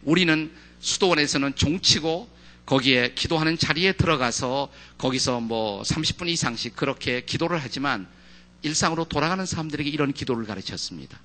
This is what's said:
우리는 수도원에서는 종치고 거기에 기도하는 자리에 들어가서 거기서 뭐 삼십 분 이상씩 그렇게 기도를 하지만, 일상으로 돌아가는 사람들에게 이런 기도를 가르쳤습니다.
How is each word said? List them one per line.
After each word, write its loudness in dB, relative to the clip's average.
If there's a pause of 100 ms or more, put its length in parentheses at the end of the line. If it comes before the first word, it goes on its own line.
우리는 4 (280)
수도원에서는 2
종치고 0 (300)
거기에 4
기도하는 0
자리에 2
들어가서 0 (280)
거기서 0
뭐 -2
삼십 -2
분 -6
이상씩 -2
그렇게 -4
기도를 -2
하지만, -4 (560)
일상으로 0
돌아가는 0
사람들에게 -4
이런 0
기도를 -4
가르쳤습니다. -10